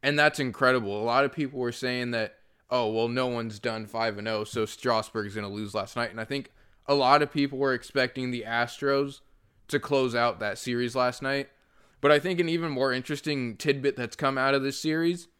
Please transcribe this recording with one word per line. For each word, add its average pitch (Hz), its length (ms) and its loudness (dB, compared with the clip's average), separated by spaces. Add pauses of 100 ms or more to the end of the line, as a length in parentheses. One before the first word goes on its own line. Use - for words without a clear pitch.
And 143 160 0
that's 151 220 4
incredible. 123 600 2
A 107 40 -2
lot 123 220 4
of 131 60 -2
people 139 280 -4
were 120 120 -2
saying 123 400 -4
that, 113 240 -2 (340)
"Oh, 120 220 2
well, 110 160 2
no 127 200 0
one's 113 320 -4
done 113 260 -4
five 113 320 -2
and 104 100 -6
oh, 110 180 0
so 113 200 -2
Strasburg's 107 720 -2
gonna 104 140 -6
lose 104 260 -6
last 98 200 -4
night." 120 140 -2
And 107 100 -12
I 110 60 -6
think 139 260 -6 (360)
a 143 80 4
lot 139 260 6
of 147 100 0
people 139 280 0
were 135 140 2
expecting 127 580 -2
the 120 160 -6
Astros 139 720 0 (460)
to 147 120 0
close 131 360 2
out 117 240 2
that 104 180 -4
series 120 380 -2
last 123 260 0
night. 139 280 -4 (520)
But 143 100 8
I 147 80 8
think 175 200 -2
an 165 100 2
even 165 220 0
more 131 220 2
interesting 127 640 -4
tidbit 139 380 0
that's 120 200 -6
come 135 220 0
out 135 160 2
of 139 100 2
this 135 160 -4
series 165 480 0 (120)